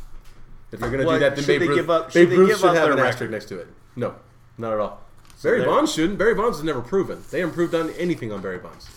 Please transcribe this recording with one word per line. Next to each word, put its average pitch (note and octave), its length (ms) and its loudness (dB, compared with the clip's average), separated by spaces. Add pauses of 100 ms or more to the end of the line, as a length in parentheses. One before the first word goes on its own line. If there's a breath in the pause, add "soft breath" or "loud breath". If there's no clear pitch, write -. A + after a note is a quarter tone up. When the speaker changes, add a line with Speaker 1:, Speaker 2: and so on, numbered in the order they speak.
(720)
Speaker 1:
If G#2+ 80 -14
they're A#2 120 -4
gonna C3+ 140 0
Speaker 2:
Well, D#3+ 100 2
Speaker 1:
do D#3 60 2
that, C#3+ 140 2
then C#3+ 80 -4
Speaker 2:
should C#3+ 40 -2
Speaker 1:
Babe D3 140 4
Speaker 2:
they E3+ 80 0
Speaker 1:
Ruth, C#3+ 80 4
Speaker 2:
give D#3+ 120 -2
up, D#3+ 220 0
should E3+ 80 4
Speaker 1:
Babe E3+ 100 8
Speaker 2:
they F3+ 80 2
Speaker 1:
Ruth F#3+ 120 8
Speaker 2:
give G#3+ 100 4
Speaker 1:
should F#3 100 4
Speaker 2:
up E3+ 60 4
Speaker 1:
have D#3+ 80 4
Speaker 2:
their D3+ 80 4
Speaker 1:
an C3+ 60 2
Speaker 2:
record? C3 120 2
Speaker 1:
asterisk A#2+ 220 -6
next G#2+ 140 -8
to F#2+ 140 -12
it. - 80 -14 (280)
No, A#2+ 200 -6 (420)
not A2+ 160 -6
at G#2+ 60 -2
all. G2 220 -6 (360)
Speaker 2:
So - 120 -2
Speaker 1:
Barry A#3 100 2
Speaker 2:
they're - 100 2
Speaker 1:
Bonds C4+ 240 2
shouldn't. E3+ 240 0
Barry G#3 160 4
Bonds G3+ 240 0
has C#3+ 80 -8
never C#3 160 -2
proven. B2 480 -2
They C3+ 120 -4
haven't C#3+ 120 -2
proved E3 220 -2
on D#3+ 160 -2
anything C#3+ 400 -4
on G2 100 -8
Barry F#2 160 -8
Bonds. E2+ 400 -16